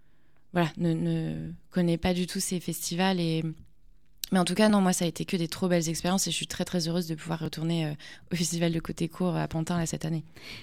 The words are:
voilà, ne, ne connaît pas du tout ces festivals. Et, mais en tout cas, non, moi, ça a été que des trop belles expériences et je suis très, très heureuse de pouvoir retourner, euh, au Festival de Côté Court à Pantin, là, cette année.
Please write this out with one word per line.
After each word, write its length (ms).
voilà, 240
ne, 160
ne 580
connaît 280
pas 180
du 100
tout 140
ces 200
festivals. 600
Et, 240
mais 60
en 60
tout 80
cas, 160
non, 100
moi, 140
ça 100
a 60
été 160
que 120
des 120
trop 200
belles 200
expériences 380
et 40
je 60
suis 100
très, 180
très 240
heureuse 180
de 80
pouvoir 240
retourner, 480
euh, 40
au 60
Festival 340
de 80
Côté 300
Court 260
à 140
Pantin, 280
là, 80
cette 200
année. 180